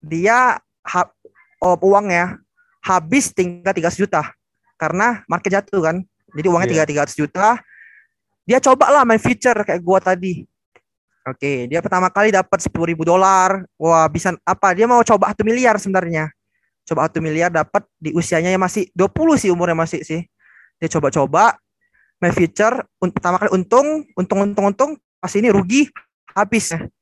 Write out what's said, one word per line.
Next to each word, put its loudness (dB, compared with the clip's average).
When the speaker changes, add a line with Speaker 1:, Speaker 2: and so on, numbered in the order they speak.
Speaker 1:
dia 0
ha-, -4
oh, 2
uangnya 2
habis 0
tinggal -2
tiga -2
ratus -12
juta -2
karena -2
market -2
jatuh -2
kan. -2
Jadi -6
uangnya 2
Speaker 2:
Iya. -4
Speaker 1:
tinggal 2
tiga -2
ratus -14
juta. 0
Dia 4
coba 4
lah 4
main 2
future 0
kayak -2
gua 2
tadi. -4
Oke, -6
dia -2
pertama 0
kali 2
dapat 2
sepuluh -4
ribu -4
dolar. 2
Wah, 4
bisa -2
apa? 0
Dia 2
mau 4
coba 2
satu -4
miliar 2
sebenarnya. -4
Coba 0
satu -4
miliar -2
dapat -2
di -6
usianya -2
yang 0
masih -6
dua 2
puluh 2
sih 0
umurnya -2
masih -4
sih. -8
Dia -4
coba-coba 0
main 0
future, 0
un-, -4
pertama -2
kali -2
untung, 0
untung, -2
untung, -2
untung, -2
pas -8
ini 0
rugi, 0
habis. -2